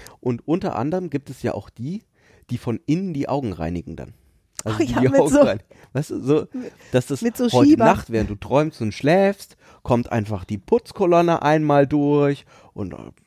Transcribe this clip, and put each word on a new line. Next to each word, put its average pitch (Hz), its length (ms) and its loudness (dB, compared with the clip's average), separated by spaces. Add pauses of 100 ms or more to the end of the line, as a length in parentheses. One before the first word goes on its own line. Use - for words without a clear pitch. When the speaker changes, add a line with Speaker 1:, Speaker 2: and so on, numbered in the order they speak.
(220)
Speaker 1:
Und - 260 -6
unter 180 280 -2
anderem 165 340 -4
gibt 139 200 -8
es 135 140 -16
ja 120 100 -4
auch - 160 -12
die, 160 340 -10 (460)
die 123 80 -4
von 113 280 -6
innen 180 280 -2
die 139 160 -6
Augen 127 240 -4
reinigen 82 420 -8
dann. - 180 -16 (520)
Also 107 160 -4
Speaker 2:
Ach 320 40 2
Speaker 1:
die 254 60 -6
Speaker 2:
ja, - 80 -2
Speaker 1:
die 247 80 4
Speaker 2:
mit 277 140 4
Speaker 1:
Augen - 120 2
Speaker 2:
so 285 80 6
Speaker 1:
reinigen. 104 240 2 (280)
Weißt 147 160 -4
du, - 120 -8
so, 131 140 2 (180)
Speaker 2:
mit 254 180 -12 (200)
Speaker 1:
dass 127 160 0
das 139 140 -6
Speaker 2:
mit 233 160 -4
so 254 120 0
Speaker 1:
heute 214 200 6
Speaker 2:
Schiebern. 226 180 6
Speaker 1:
Nacht, - 240 0
während 110 180 0
du 104 60 -6
träumst 143 460 -2
und 110 120 -4
schläfst, 196 600 0 (260)
kommt 120 300 0
einfach 104 320 -4
die 104 140 -8
Putzkolonne 170 840 0
einmal 147 460 2
durch 143 580 0 (280)
und, 92 200 -10
äh, - 40 -16 (300)